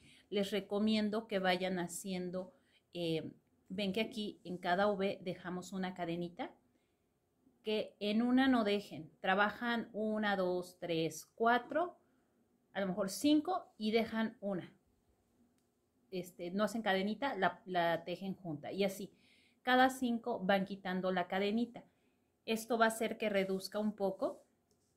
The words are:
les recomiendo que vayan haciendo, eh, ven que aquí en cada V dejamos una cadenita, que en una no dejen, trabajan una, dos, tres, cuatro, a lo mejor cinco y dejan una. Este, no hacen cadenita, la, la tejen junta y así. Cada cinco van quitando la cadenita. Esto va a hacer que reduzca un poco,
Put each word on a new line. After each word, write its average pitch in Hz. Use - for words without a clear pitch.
les 196
recomiendo 214
que 196
vayan 185
haciendo, 180
eh, 165
ven 190
que 220
aquí 214
en 175
cada 180
V 196
dejamos 180
una 190
cadenita, 175
que 214
en 208
una 254
no 247
dejen, 202
trabajan 208
una, 214
dos, 180
tres, 165
cuatro, 247
a 196
lo 196
mejor 196
cinco 302
y 214
dejan 220
una. 196
Este, 180
no 202
hacen 214
cadenita, 208
la, 185
la 170
tejen 185
junta 147
y 185
así. 196
Cada 254
cinco 233
van 190
quitando 185
la 180
cadenita. 202
Esto 220
va 226
a 226
hacer 220
que 214
reduzca 190
un 214
poco, 202